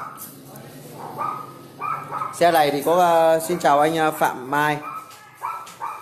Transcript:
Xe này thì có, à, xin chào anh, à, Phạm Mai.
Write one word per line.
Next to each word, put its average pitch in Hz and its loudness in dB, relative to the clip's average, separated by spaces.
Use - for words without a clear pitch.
Xe 170 4
này 151 4
thì 143 0
có, 165 4
à, 165 6
xin 175 -2
chào 147 6
anh, 160 4
à, 156 2
Phạm 131 -2
Mai. 147 2